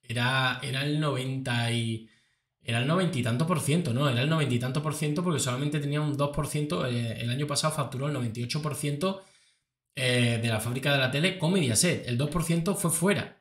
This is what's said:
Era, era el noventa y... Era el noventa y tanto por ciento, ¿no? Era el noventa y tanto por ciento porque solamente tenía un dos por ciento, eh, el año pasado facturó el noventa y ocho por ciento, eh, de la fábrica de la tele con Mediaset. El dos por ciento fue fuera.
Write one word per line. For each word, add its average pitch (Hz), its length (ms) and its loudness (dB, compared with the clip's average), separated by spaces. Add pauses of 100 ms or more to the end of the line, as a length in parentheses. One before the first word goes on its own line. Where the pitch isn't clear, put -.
Era, 123 600 0
era 135 220 -4
el 147 160 0
noventa 127 720 -2
y... 113 360 -2 (540)
Era 117 160 -2
el 127 80 0
noventa 165 320 2
y 117 40 0
tanto 127 240 0
por 170 140 0
ciento, 147 320 0
¿no? 139 160 2
Era 120 140 2
el 147 60 2
noventa 147 260 2
y 120 40 2
tanto 127 240 -2
por 151 120 -2
ciento 151 280 0
porque 160 180 0
solamente 143 400 -2
tenía 143 200 0
un 147 160 0
dos 139 140 0
por 147 160 -2
ciento, 147 400 -2
eh, 117 340 -2
el 120 100 -2
año 143 160 -2
pasado 143 280 0
facturó 135 320 -4
el 147 60 -2
noventa 120 280 -4
y 120 40 -2
ocho 147 180 -4
por 143 120 -4
ciento, 147 500 -2 (680)
eh, 123 460 2
de 117 80 0
la 110 120 2
fábrica 127 320 0
de 139 60 4
la 127 120 2
tele 165 280 0
con 160 140 2
Mediaset. 139 560 2
El 120 80 0
dos 143 140 0
por 165 140 0
ciento 170 300 2
fue 165 160 0
fuera. 180 500 0